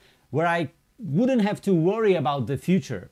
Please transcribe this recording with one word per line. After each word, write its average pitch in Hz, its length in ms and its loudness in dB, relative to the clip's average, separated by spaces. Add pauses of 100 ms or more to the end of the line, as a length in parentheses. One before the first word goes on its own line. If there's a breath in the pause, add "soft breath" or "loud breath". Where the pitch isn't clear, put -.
(320 soft breath)
where 160 160 0
I 170 240 -2 (260)
wouldn't 233 460 0
have 196 200 -2
to 196 120 2
worry 196 400 2
about 143 320 -2
the 139 100 -4
future. 135 540 -2